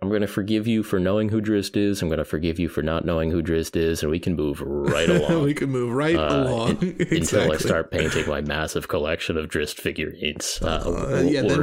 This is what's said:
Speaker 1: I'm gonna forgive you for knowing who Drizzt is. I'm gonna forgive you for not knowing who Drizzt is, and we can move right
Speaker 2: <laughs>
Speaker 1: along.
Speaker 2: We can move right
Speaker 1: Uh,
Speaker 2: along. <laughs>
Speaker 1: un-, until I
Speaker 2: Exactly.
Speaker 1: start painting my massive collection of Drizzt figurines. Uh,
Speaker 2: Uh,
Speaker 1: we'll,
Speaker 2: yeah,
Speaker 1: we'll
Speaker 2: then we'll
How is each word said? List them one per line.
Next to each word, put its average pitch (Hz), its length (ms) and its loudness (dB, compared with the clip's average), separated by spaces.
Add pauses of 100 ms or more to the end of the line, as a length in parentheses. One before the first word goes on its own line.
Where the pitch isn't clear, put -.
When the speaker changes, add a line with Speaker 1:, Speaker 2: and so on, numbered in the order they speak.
Speaker 1:
I'm 95 80 0
gonna 104 160 2
forgive 107 400 0
you 110 160 2
for 98 160 0
knowing 101 300 2
who 107 120 2
Drizzt 104 340 0
is. 101 280 2
I'm 87 40 0
gonna 78 160 0
forgive 80 360 -2
you 82 100 0
for - 140 -2
not 80 220 0
knowing 82 260 2
who 82 100 2
Drizzt 80 340 -2
is, 82 280 2
and 76 80 0
we 85 80 0
can 90 160 -2
move 76 260 -2
right 71 480 0
Speaker 2:
<laughs> - 0 -
Speaker 1:
along. 170 340 4
Speaker 2:
We 147 120 2
can 139 160 -2
move 123 200 -2
right 151 240 2
Speaker 1:
Uh, 147 300 2
Speaker 2:
along. 120 240 0
<laughs> - 120 0
Speaker 1:
un-, 180 180 -2
until 170 100 0
I 165 80 2
Speaker 2:
Exactly. 80 400 2
Speaker 1:
start 82 340 0
painting 78 380 0
my 73 120 -2
massive 76 460 -4
collection 82 480 -2
of 78 140 -4
Drizzt 76 300 -4
figurines. - 840 -6
Uh, - 60 -2
Speaker 2:
Uh, 80 180 0
Speaker 1:
we'll, - 400 0
Speaker 2:
yeah, 139 160 2
Speaker 1:
we'll 107 80 0
Speaker 2:
then - 80 2
we'll - 60 -